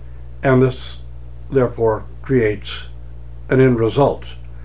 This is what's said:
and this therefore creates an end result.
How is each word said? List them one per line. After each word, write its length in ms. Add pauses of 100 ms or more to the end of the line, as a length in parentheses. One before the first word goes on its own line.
(420)
and 200
this 380 (500)
therefore 540 (180)
creates 640 (600)
an 120
end 180
result. 580 (280)